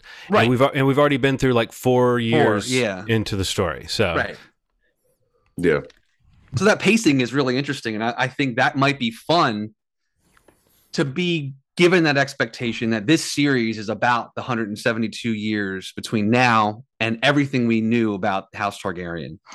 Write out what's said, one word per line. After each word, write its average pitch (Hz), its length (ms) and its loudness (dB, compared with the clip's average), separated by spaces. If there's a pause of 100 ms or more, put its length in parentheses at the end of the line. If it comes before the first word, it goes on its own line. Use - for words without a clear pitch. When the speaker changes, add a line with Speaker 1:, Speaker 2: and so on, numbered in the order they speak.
(300)
Speaker 1:
Right. 196 120 4
Speaker 2:
And 117 80 4
we've, 127 120 2
and 135 240 2
we've 135 140 4
already 143 160 4
been 135 220 0
through, 127 160 2
like, 117 180 2
four 123 480 2
years 117 500 2
Speaker 1:
yeah. 110 380 -2
Speaker 2:
into 110 300 0
the 95 80 -2
story. 80 420 -4
So 92 260 0
Speaker 1:
Right. 107 220 -4 (1200)
Speaker 3:
Yeah. 80 240 2 (760)
Speaker 1:
So 190 100 0
that 196 140 4
pacing 180 420 2
is 113 100 -2
really 127 260 0
interesting, 135 380 -6
and 107 80 -4
I, 120 140 -2
I 131 100 -2
think 127 300 -4
that 139 180 2
might 139 240 2
be 117 120 -2
fun 113 580 0 (1200)
to 160 120 0
be 156 480 -4 (240)
given 175 260 6
that 147 140 2
expectation 120 720 -2
that 110 180 -2
this 160 240 2
series 123 460 0
is 104 100 -8
about 117 480 0
the 113 60 -6
hundred 113 260 -4
and 104 100 -8
seventy-two 113 560 -2
years 104 640 -4
between 104 340 -2
now 113 540 2 (160)
and 113 240 -2
everything 139 440 2
we 113 140 2
knew 110 340 0
about 95 400 -4
House 101 260 -4
Targaryen. 85 560 -8 (180)